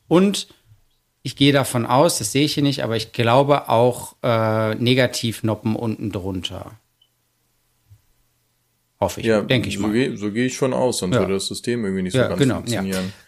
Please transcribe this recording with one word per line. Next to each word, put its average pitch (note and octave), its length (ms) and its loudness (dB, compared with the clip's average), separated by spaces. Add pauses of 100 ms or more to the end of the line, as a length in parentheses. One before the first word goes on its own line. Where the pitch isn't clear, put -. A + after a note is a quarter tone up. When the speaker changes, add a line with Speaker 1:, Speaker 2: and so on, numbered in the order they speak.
Speaker 1:
und F#3+ 400 2 (720)
ich C3 140 -10
gehe C#3 180 6
davon B2+ 320 0
aus, C#3+ 320 4
das - 140 -6
sehe C#3+ 140 2
ich D3 100 -4
hier D3 80 0
nicht, C#3 200 0
aber A2+ 120 -2
ich A2+ 160 -6
glaube C#3 580 2
auch, A#2+ 540 2
äh, A2 500 2
Negativnoppen A#2 1000 0
unten A2 360 -6
drunter. F#2 600 -8 (2250)
Hoffe G2 220 -2
ich, A#2 60 -2
Speaker 2:
Ja, A2 140 4
Speaker 1:
denke A2 280 0
ich G2 60 -6
Speaker 2:
so G2 60 -6
Speaker 1:
mal. G#2 100 -2
Speaker 2:
geh-, B2+ 240 0
so G#2 160 -6
gehe A#2+ 160 -2
ich B2+ 100 -6
von C3 160 0
aus, B2+ 240 0
sonst F#2 160 -2
Speaker 1:
Ja. B2 60 2
Speaker 2:
würde F#2+ 160 0
das G2 100 -4
System A#2 400 -4
irgendwie F#2+ 160 -2
nicht F#2 120 -4
so C3 40 0
Speaker 1:
Ja, A#2 120 2
Speaker 2:
ganz F#2+ 100 -4
Speaker 1:
genau, B2+ 160 2
Speaker 2:
funktionieren. F#2+ 580 -4 (140)